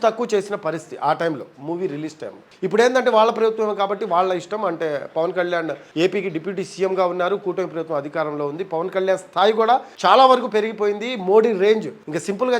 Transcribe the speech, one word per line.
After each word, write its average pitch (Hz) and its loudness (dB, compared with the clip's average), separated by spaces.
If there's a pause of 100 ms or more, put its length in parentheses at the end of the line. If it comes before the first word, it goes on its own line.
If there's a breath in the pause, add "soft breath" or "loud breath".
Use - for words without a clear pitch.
తక్కువ 226 0
చేసిన 202 -2
పరిస్థితి 160 -8
ఆ 147 2
టైంలో, 156 -4 (140)
మూవీ 170 -6
రిలీజ్ 151 -8
టైం. 104 -14 (300 soft breath)
ఇప్పుడు 190 2
ఏంటంటే 247 4
వాళ్ళ 220 4
ప్రభుత్వమే 220 -2
కాబట్టి 202 -2
వాళ్ళ 185 2
ఇష్టం. 202 -6
అంటే 156 -4
పవన్ 170 0
కళ్యాణ్ 175 -2 (280 loud breath)
ఏపీకి 185 0
డిప్యూటీ 180 -6
సీఎంగా 185 -2
ఉన్నారు, 180 -2
కూటమి 180 -4
ప్రభుత్వం 160 -8 (140)
అధికారంలో 147 -4
ఉంది. 156 -6
పవన్ 170 -6
కళ్యాణ్ 190 0
స్థాయి 196 2
కూడా 226 4 (240 loud breath)
చాలా 226 8
వరకు 254 4
పెరిగిపోయింది. 214 -2
మోడీ 214 4
రేంజ్, 202 2
ఇంకా 160 -8
సింపుల్గా 233 0